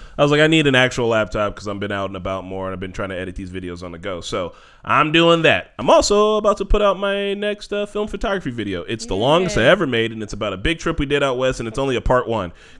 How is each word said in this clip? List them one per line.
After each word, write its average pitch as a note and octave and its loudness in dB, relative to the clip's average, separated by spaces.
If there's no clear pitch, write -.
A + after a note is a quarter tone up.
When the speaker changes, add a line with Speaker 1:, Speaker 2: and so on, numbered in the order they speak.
Speaker 1:
I C#3+ 4
was D3 6
like, D3 4
"I D#3 6
need D#3+ 4
an C#3 4
actual B2 2
laptop," G#2+ 0
'cause G#2 -14
I've G2+ -6
been G2+ -4
out G2 -4
and F#2+ -10
about F#2+ -6
more, F#2+ -8
and F#2+ -6
I've F#2 -8
been F#2 -8
trying G2 -6
to F#2 -6
edit F#2 -8
these F#2+ -10
videos F2+ -10
on F2+ -12
the E2+ -14
go. F2+ -8
So F2+ -6
I'm C#3+ 2
doing E3 6
that. A2 2
I'm C#3 2
also G#3+ 4
about A3 2
to G3 -6
put G#3 2
out G3 4
my G3+ -2
next, G#3 -6
uh, G#3 -2
film G#3 -4
photography G3 -4
video. G2+ -4
It's A2+ -6
the F#2+ -4
longest D3 2
I - 4
Speaker 2:
Yay. A#2 4
Speaker 1:
ever F3+ 6
made, A2+ 0
and A2 -10
it's G#2 -10
about G#2 -4
a F#2 -6
big D#3 -2
trip E3 -4
we C#3+ -2
did C#3+ 0
out C3 0
west, C3 0
and A2+ -8
it's A2+ -10
only C3+ 0
a G#2+ -2
part B2 2
one G#2 -2